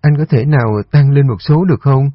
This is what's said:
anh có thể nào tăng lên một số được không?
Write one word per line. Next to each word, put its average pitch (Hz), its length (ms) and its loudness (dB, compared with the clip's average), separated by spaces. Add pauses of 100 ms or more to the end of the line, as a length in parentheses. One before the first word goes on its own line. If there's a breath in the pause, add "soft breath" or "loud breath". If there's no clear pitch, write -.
anh 147 160 0
có 156 120 -2
thể 127 160 0
nào 117 360 0 (100)
tăng 139 200 2
lên 139 160 2
một 110 140 -4
số 156 240 0
được 160 160 -2
không? 139 340 0